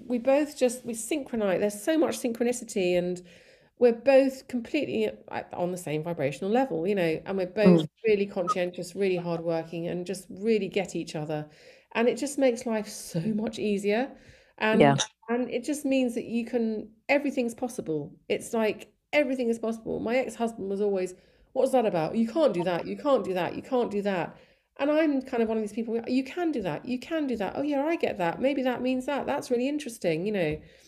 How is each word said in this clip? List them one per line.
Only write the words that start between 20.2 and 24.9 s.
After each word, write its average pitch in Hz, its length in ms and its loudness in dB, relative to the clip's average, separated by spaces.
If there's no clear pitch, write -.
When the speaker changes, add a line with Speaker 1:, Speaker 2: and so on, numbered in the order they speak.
Speaker 1:
was 196 100 -2
always 190 340 0
"What's 262 200 2
that 247 140 6
about? 170 300 2
You 226 120 4
can't 285 260 4
do 170 100 2
that, 175 220 0
you 196 100 -4
can't 254 280 2
do 190 100 -2
that, 175 220 -2
you 196 60 -6
can't 240 280 0
do 202 120 -2
that." 190 340 -2
And 285 120 2